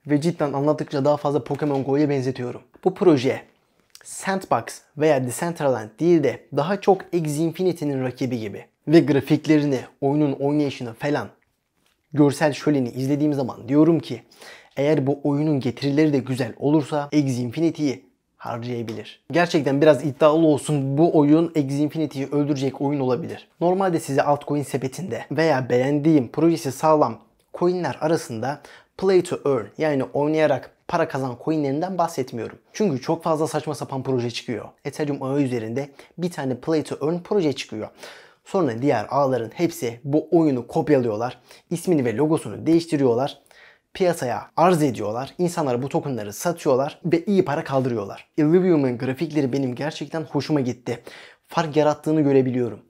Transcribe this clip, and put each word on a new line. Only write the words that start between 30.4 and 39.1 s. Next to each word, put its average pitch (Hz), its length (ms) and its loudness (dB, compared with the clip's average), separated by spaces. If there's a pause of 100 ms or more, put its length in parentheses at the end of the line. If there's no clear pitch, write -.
para 165 200 0
kazan 131 360 -6
coinlerinden 156 540 -2
bahsetmiyorum. 131 600 -6 (140)
Çünkü 165 280 0
çok 165 220 -4
fazla 156 260 0
saçma 147 260 -6
sapan 135 280 -8
proje 123 280 -2
çıkıyor. 113 340 -8 (200)
Ethereum 143 380 -6
ağı 135 180 -2
üzerinde 123 480 -2 (300)
bir 175 120 -4
tane 135 260 -6
play 160 260 -2
to 139 260 -6
earn 175 160 -2
proje 175 280 0
çıkıyor. 107 360 -10 (560)
Sonra 127 380 -2
diğer 123 280 2